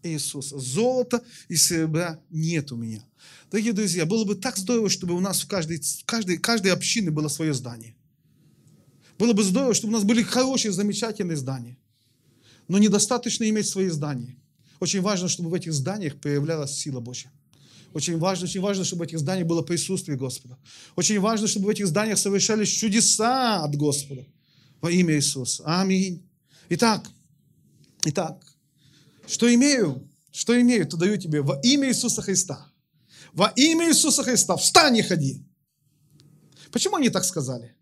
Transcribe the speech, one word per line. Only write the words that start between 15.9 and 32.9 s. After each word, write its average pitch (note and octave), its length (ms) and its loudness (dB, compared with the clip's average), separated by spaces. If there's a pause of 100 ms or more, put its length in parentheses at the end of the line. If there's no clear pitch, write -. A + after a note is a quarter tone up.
проявлялась D3 520 -4
сила C3 280 -8
Божья. A#2+ 320 -12 (640)
Очень E3 240 -4
важно, F3+ 280 -2
очень F#3 140 -6
важно, F#3+ 240 -2
чтобы F3 160 -4
в E3 80 -6
этих E3 100 -6
зданиях F3 280 -2
было E3 160 0
присутствие E3+ 560 -4
Господа. - 400 -10 (360)
Очень G3+ 260 2
важно, A3 260 2
чтобы G3 200 0
в G#3 40 2
этих G3+ 160 -2
зданиях G3+ 320 0
совершались G3+ 500 0
чудеса A3+ 960 2
от D3 120 -2
Господа C#3+ 500 -2 (560)
во E3 80 -2
имя F3 240 4
Иисуса. C3+ 520 -2
Аминь. F#3 560 0 (480)
Итак, - 400 2 (920)
итак, D#3+ 380 -4 (840)
что - 260 2
имею, A#3+ 560 2 (240)
что - 260 2
имею, A#3+ 300 4
то F3+ 80 -8
даю F#3 220 2
тебе D#3 240 -2
во C#3+ 200 -2
имя C4+ 260 4
Иисуса A#3+ 340 -2
Христа. - 500 -4 (640)